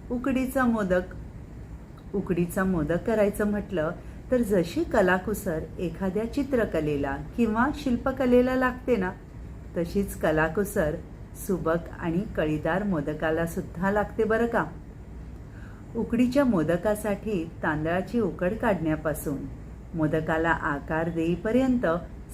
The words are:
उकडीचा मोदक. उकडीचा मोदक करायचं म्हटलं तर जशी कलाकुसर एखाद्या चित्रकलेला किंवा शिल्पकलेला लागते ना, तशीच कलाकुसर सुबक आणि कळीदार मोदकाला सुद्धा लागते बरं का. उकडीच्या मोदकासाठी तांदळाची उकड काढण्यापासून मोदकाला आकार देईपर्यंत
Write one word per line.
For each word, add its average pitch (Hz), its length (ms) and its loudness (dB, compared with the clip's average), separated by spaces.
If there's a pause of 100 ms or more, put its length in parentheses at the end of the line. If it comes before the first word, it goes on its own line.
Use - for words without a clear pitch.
(120)
उकडीचा 262 540 0
मोदक. 208 360 2 (1120)
उकडीचा 185 480 0
मोदक 170 440 2
करायचं 208 400 2
म्हटलं 190 440 -2 (400)
तर 254 60 4
जशी 202 460 2
कलाकुसर 190 760 2 (200)
एखाद्या 190 540 -2
चित्रकलेला 156 840 0 (200)
किंवा 233 380 4
शिल्पकलेला 254 800 4
लागते 254 400 2
ना, 190 160 0 (640)
तशीच 190 400 0
कलाकुसर 160 800 2 (520)
सुबक 170 420 0 (100)
आणि 170 220 0 (160)
कळीदार 160 460 0
मोदकाला 160 600 0
सुद्धा 180 460 -2
लागते 208 320 0
बरं 226 220 2
का. 233 200 2 (1300)
उकडीच्या 247 480 4
मोदकासाठी 196 1080 2 (120)
तांदळाची 170 560 0
उकड 180 340 0
काढण्यापासून 156 840 0 (560)
मोदकाला 160 560 2
आकार 160 600 0
देईपर्यंत 214 760 2 (480)